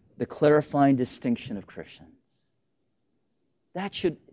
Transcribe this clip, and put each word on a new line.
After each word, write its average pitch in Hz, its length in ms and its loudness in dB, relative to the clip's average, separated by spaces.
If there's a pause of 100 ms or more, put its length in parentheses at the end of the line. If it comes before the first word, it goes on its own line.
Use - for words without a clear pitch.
(180)
the - 80 -6
clarifying 147 720 2
distinction 120 640 -4
of 90 100 -14
Christians. - 460 -18 (1600)
That 190 200 -8
should, - 240 -2 (160)